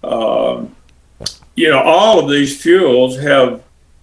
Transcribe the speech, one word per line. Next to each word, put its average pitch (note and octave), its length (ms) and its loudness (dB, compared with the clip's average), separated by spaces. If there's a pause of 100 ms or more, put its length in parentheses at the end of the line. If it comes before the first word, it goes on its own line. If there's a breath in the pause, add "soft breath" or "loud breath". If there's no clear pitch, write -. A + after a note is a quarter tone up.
um, - 720 -4 (800)
you D#3+ 140 0
know, C3+ 120 2
all F#3+ 380 2
of C#3+ 100 -2
these C#3+ 320 -2
fuels C3 580 2
have, C3+ 440 0 (400)